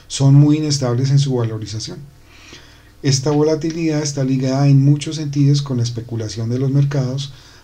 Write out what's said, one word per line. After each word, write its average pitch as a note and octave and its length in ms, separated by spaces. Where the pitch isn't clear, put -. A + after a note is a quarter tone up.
son C#3 280
muy D3 240
inestables C3+ 520
en C#3+ 80
su C#3 160
valorización. A2 640
Esta C#3+ 280
volatilidad D#3 720
está C#3+ 200
ligada C3 460
en C#3 160
muchos D3 320
sentidos C#3+ 460
con B2+ 160
la A#2+ 60
especulación A2+ 680
de B2 80
los C3+ 120
mercados, C#3 640